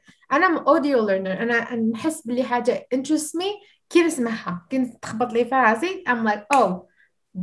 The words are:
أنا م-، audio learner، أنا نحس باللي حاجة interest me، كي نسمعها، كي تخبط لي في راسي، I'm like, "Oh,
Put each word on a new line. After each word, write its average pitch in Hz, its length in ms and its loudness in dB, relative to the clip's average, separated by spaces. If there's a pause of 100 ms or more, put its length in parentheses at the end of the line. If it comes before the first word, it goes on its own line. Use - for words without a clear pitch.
(320)
أنا 339 180 4
م-، 320 160 0
audio 277 420 4
learner، 190 340 -2
أنا 233 340 -2
نحس 233 520 -2
باللي 247 160 0
حاجة 240 520 -2
interest 294 360 -2 (100)
me، 403 260 -6 (220)
كي 339 140 6
نسمعها، 226 640 -4
كي 262 160 0 (160)
تخبط 226 320 -4
لي 233 120 2
في 247 100 -2
راسي، 262 520 2
I'm 233 220 0
like, 208 280 0
"Oh, 214 120 4 (720)